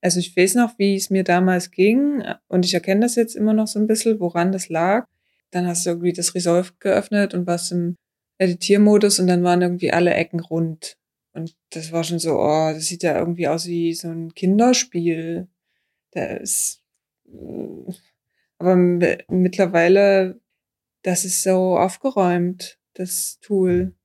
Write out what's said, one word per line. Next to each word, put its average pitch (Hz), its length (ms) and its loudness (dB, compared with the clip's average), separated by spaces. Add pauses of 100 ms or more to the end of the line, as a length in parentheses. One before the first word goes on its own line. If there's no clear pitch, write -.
Also 180 140 0
ich - 180 -6
weiß 185 160 4
noch, 240 240 0
wie 202 180 2
es 190 140 -6
mir 190 140 0
damals 180 480 0
ging, 254 520 2 (240)
und 180 160 2
ich 180 120 -2
erkenne 190 260 0
das 240 140 0
jetzt 226 200 -2
immer 214 180 0
noch 214 120 2
so 214 140 -6
ein 214 80 2
bisschen, 220 320 0
woran 175 320 0
das 190 180 -6
lag. 180 380 0 (420)
Dann 180 160 -4
hast 175 180 -4
du 185 60 -2
irgendwie 175 240 -2
das 175 220 -4
Resolve 175 440 0
geöffnet 202 540 0
und 180 140 -4
warst 170 240 -4
im 175 240 -4 (420)
Editiermodus 202 800 4
und 185 80 2
dann 180 180 2
waren 175 200 4
irgendwie 175 280 -2
alle 175 220 2
Ecken 165 280 -2
rund. 165 540 -6 (380)
Und 165 220 -12 (160)
das 160 200 -14
war 165 120 -2
schon 165 160 -4
so, 165 200 -2
„Oh, 156 320 2
das 156 140 -8
sieht 175 160 -8
ja 170 160 0
irgendwie 170 300 -2
aus 165 180 -4
wie 170 300 -4
so 170 140 -10
ein 165 260 -10
Kinderspiel.“ 180 1120 0 (640)
Da - 120 -6 (120)
ist, - 480 -6 (1800)
aber 185 160 2
mi-, 175 520 2
mittlerweile, 185 1120 2 (640)
das 180 240 -2
ist 185 160 -4
so 185 380 2
aufgeräumt, 180 1000 -2 (160)
das - 480 -8
Tool. 185 640 0